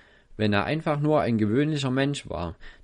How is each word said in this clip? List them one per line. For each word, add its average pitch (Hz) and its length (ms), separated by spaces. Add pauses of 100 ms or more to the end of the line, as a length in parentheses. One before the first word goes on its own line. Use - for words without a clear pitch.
(400)
Wenn 107 140
er 101 120
einfach 151 340
nur 147 220
ein 110 180
gewöhnlicher 135 500
Mensch 139 400
war, 82 280 (260)